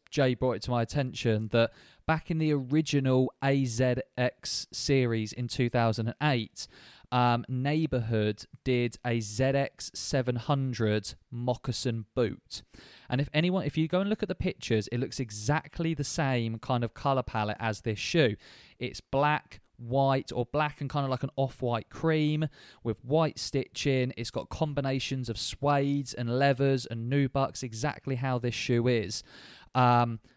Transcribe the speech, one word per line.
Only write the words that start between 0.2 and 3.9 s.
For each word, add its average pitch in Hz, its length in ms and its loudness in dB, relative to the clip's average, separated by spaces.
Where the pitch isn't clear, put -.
brought 127 180 0
it 104 100 -6
to 127 80 -6
my 120 100 2
attention 113 680 0
that 143 220 4
back 160 240 -2
in 160 80 0
the 156 120 2
original 135 800 2
A 139 220 2
Z 123 300 2